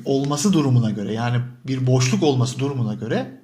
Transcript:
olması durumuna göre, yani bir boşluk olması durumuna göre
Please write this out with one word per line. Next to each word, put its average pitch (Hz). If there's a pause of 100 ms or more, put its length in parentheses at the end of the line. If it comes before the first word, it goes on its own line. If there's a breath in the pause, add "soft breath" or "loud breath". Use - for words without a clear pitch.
olması 139
durumuna 123
göre, 101
yani 120 (260)
bir 131
boşluk 131
olması 127
durumuna 131
göre 123